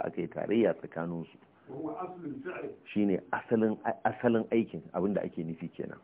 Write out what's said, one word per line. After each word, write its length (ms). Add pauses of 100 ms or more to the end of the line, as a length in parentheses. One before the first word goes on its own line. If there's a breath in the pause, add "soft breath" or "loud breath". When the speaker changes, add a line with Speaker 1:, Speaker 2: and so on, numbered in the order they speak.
Speaker 1:
aka 180
yi 60
tarayya 480
tsakanin 500
su. 120 (320)
Speaker 2:
Wa 80
huwa 240
aslul 420
fi'l. 260 (140)
Speaker 1:
Shine 360 (100)
asalin, 480 (240)
asalin 480
aikin, 320 (120)
abinda 300
ake 200
nufi 280
kenan. 320